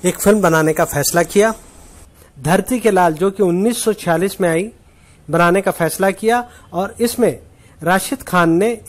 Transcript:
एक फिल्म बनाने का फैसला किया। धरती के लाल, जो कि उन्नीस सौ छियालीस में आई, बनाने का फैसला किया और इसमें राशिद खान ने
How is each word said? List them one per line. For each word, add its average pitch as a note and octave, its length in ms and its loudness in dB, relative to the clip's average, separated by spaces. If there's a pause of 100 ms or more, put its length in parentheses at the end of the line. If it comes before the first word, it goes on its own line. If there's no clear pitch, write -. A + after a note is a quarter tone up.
एक F3+ 160 -2
फिल्म G#3 200 4
बनाने D#3+ 320 2
का D3 120 0
फैसला D3 380 0
किया। G3+ 320 2 (880)
धरती F#3+ 380 0
के G#3+ 100 2
लाल, F3+ 220 4
जो F3+ 180 0
कि G3 120 -2
उन्नीस F#3+ 420 0
सौ A3 80 0
छियालीस F#3 480 -2
में F3 80 2
आई, F3 240 -2 (580)
बनाने F3 300 2
का F#3+ 100 -2
फैसला E3+ 400 -2
किया A3+ 400 -2 (220)
और G3 280 -6
इसमें A#3 400 0 (420)
राशिद F#3 400 -2
खान E3+ 280 0
ने A3 380 0